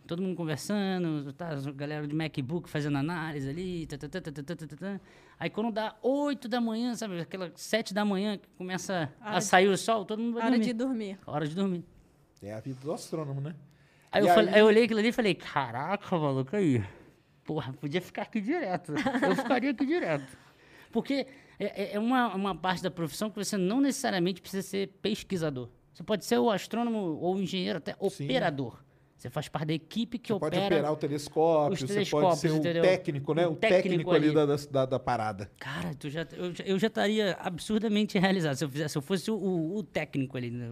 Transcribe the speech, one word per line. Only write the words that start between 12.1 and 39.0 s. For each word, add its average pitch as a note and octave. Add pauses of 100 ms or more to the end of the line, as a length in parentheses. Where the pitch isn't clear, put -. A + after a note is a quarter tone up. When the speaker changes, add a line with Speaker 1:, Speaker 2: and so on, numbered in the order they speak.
Speaker 3:
É G2+
a A2
vida C3
do D3+
astrônomo, D3+
né? D3+ (560)
Speaker 1:
Aí G3+
Speaker 3:
E -
Speaker 1:
eu -
falei, A3
Speaker 3:
aí G3
Speaker 1:
aí G#3+
eu A3
olhei A3
aquilo A3
ali A3
e -
falei, G#3
"Caraca, D3
maluco, C3+
aí, C#3 (600)
porra, D3
podia D3+
ficar -
aqui A3
direto, G3
eu B3+
ficaria B3+
aqui C4
direto." F3+ (540)
Porque C4 (320)
é, G3
é, -
é G#3
uma, A#3+
uma F#3+
parte F3
da F#3
profissão F#3
que -
você G#3
não G3
necessariamente G3
precisa F#3+
ser G3 (120)
pesquisador. D#3+ (240)
Você -
pode G#3
ser A#3+
o A#3+
astrônomo A3+
ou E3+
o G3+
engenheiro, F#3
até - (180)
Speaker 3:
Sim. -
Speaker 1:
operador. D3+ (320)
Você B2+
faz -
parte D3+
da D#3
equipe G#3+
que -
Speaker 3:
Você G3+
pode D#3+
Speaker 1:
opera F#3+
Speaker 3:
operar D3
o D3+
telescópio, D#3
Speaker 1:
os E3
Speaker 3:
você C3
pode C3+
Speaker 1:
telescópios, E3+
Speaker 3:
ser E3
o D#3
Speaker 1:
entendeu? E3+
Speaker 3:
técnico, E3+
né? E3+
Speaker 1:
O E3
Speaker 3:
O E3+
técnico F#3
Speaker 1:
técnico F3
Speaker 3:
ali D3+
Speaker 1:
ali. D3+
Speaker 3:
da, D3+
da, C#3+
da, C3+
da B2+
parada. G#2+
Speaker 1:
Cara, D#3+
tu C#3
já, E3 (100)
eu, F3+
já, -
eu G3
já A3
estaria G#3+
absurdamente G#3
realizado F3
se E3
eu -
fizesse, D3
se D#3
eu -